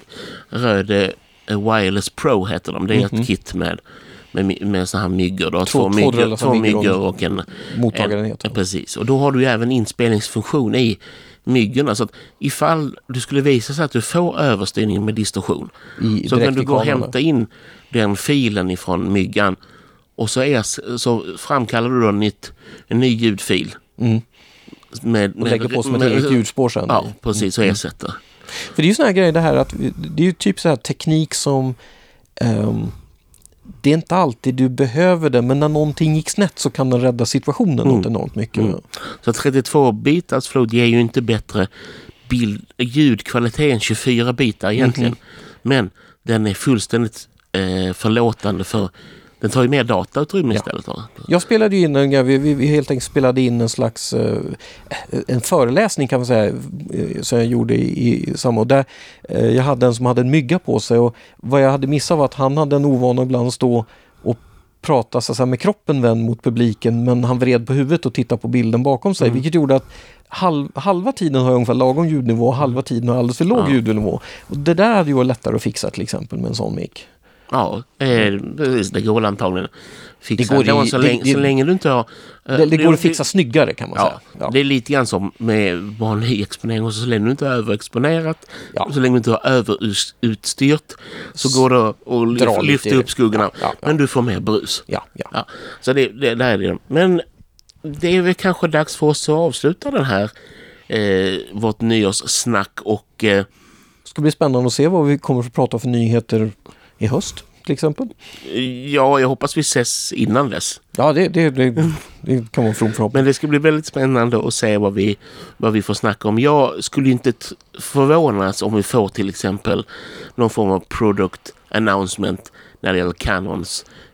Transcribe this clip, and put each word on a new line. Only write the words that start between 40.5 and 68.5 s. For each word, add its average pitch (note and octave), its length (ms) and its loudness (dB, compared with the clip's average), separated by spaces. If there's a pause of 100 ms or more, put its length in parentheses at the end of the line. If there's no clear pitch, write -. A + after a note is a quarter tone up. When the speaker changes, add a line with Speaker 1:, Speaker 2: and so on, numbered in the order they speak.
Speaker 1:
ger A#2+ 100 4
ju A#2 160 6
inte A#2+ 220 0
bättre G#2+ 440 -2 (640)
bild, A2+ 380 -2 (120)
ljudkvalitet B2 920 0
än A2+ 80 0
tjugofyra A#2+ 520 0
bitar A2+ 400 -2
egentligen. B2 380 0
Speaker 2:
Mhm. A#2+ 80 -6 (440)
Speaker 1:
Men A#2+ 280 0 (320)
den A2 240 0
är G2 80 0
fullständigt, A#2 760 -2 (240)
eh, F#2 420 -2
förlåtande G#2+ 720 0
för, G2+ 240 -4 (520)
den G#2+ 100 -2
tar C3 120 2
ju B2 60 4
mer C3+ 160 2
datautrymme B2 680 -2
Speaker 2:
Ja. G#2+ 40 0
Speaker 1:
istället, - 280 -8
va? - 160 -10 (260)
Speaker 2:
Jag F3 140 2
spelade G#3+ 340 2
ju F#3 80 4
in C#3+ 120 2
en C#3 140 4
grej, C3+ 120 4
vi, C3+ 160 4
vi, D3 160 2
vi C3+ 120 0
helt D3 240 2
enkelt B2+ 140 -2
spelade C3 360 2
in A#2+ 200 2
en A#2 80 2
slags, - 440 -4
eh, A2+ 260 0 (920)
en B2+ 120 0
föreläsning C#3+ 680 0
kan B2+ 120 0
man B2 60 -4
säga, A2+ 180 2 (500)
eh, - 280 -4
som B2 160 0
jag A#2 80 2
gjorde A#2 280 0
i, A#2+ 340 0 (220)
i - 60 -4
samma, A#2 240 0
och A2+ 60 2
där, C3+ 180 4 (440)
eh, A#2 180 0
jag A#2+ 160 4
hade C3 240 2
en A#2+ 80 4
som B2 120 -2
hade B2 140 2
en B2 100 0
mygga D3+ 280 2
på A#2 220 -2
sig, A#2 180 2
och A#2+ 180 2 (200)
vad C3+ 260 2
jag C3+ 80 6
hade C3+ 160 0
missat D3+ 320 0
var C#3+ 60 4
att B2+ 100 -2
han C3+ 220 0
hade C#3+ 200 2
en C#3+ 80 2
ovana B2+ 380 2
ibland B2 260 0
att B2 60 -4
stå A#2+ 300 2 (380)
och A2+ 160 -2 (420)
prata B2 400 0
så - 120 -4
att A2 40 -6
säga, B2+ 100 0
med B2+ 140 -2
kroppen D3+ 420 -2
vänd A2+ 220 2
mot A#2 180 -4
publiken, A#2 600 0
men B2 200 2
han B2 140 0
vred B2 280 2
på C3 60 -2
huvudet C#3 340 0
och B2 80 -2
tittade A#2+ 260 -2
på - 80 -6
bilden A#2+ 340 2